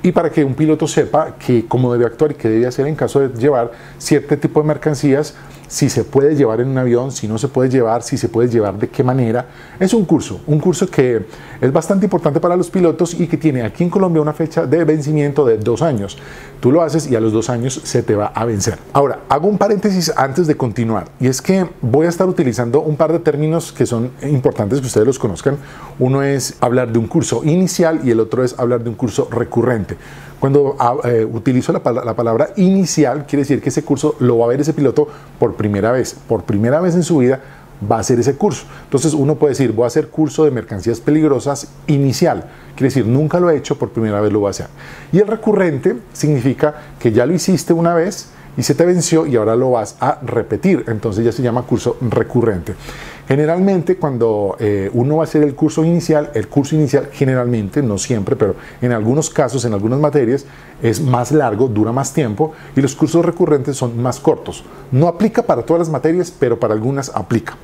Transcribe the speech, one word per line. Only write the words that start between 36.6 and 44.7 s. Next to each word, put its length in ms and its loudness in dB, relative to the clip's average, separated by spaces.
vez 140 0
en 80 2
su 160 2
vida 200 2
va 80 2
a 20 0
hacer 200 0
ese 160 2
curso. 300 -2
Entonces 280 0
uno 220 2
puede 160 2
decir, 200 2
voy 120 0
a 40 2
hacer 200 0
curso 360 0
de 60 6
mercancías 500 -4
peligrosas 680 0
inicial. 640 0
Quiere 120 0
decir, 180 2
nunca 340 2
lo 120 4
he 40 4
hecho, 220 -2
por 120 -4
primera 300 -2
vez 140 2
lo 60 2
voy 80 0
a 40 -2
hacer. 160 -10